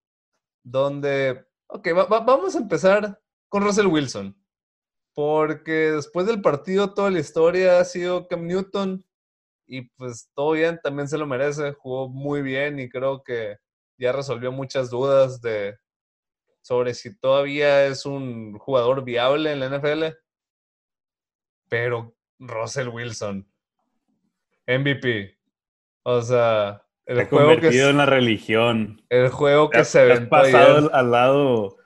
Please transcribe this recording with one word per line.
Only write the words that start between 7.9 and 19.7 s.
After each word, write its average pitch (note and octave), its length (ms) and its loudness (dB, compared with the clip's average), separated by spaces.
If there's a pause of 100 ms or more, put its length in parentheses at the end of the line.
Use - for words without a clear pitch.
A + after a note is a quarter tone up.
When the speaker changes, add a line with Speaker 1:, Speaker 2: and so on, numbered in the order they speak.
Speaker 1:
Cam E3+ 220 -8
Newton F#3+ 580 -6 (640)
y, B2+ 220 -14
pues, B2 440 -16
todo C#3+ 160 -2
bien, E3 320 -2
también C#3+ 240 -6
se C#3+ 100 -8
lo D3 120 -6
merece, C#3+ 460 -4
jugó C3 340 -10
muy C#3+ 340 -6
bien C#3 380 -6
y B2 80 -10
creo C3 340 -6
que A2+ 360 -10 (380)
ya B2 140 -2
resolvió B2+ 400 -6
muchas C3+ 400 -6
dudas C3 500 0
de, G#2 380 -6 (840)
sobre B2 320 -4
si G2+ 220 -18
todavía C#3 680 2
es C3+ 200 -6
un A#2 520 -10
jugador C3 460 0
viable C3 480 0
en C#3 80 -6
la C3 60 -6
N C#3 100 -6